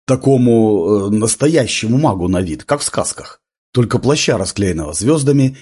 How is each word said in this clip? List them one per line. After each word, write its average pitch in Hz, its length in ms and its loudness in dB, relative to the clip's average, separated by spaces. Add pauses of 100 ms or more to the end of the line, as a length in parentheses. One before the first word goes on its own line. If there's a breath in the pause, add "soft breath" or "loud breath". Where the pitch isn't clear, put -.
Такому, 110 1000 2
э, - 20 -4
настоящему 113 880 0
магу 98 300 0
на 92 140 0
вид, 82 240 -6
как 143 160 -2
в - 20 -8
сказках. - 580 -8 (320)
Только 120 240 0
плаща, 135 400 0
расклеенного 90 560 -4
звездами, 135 680 0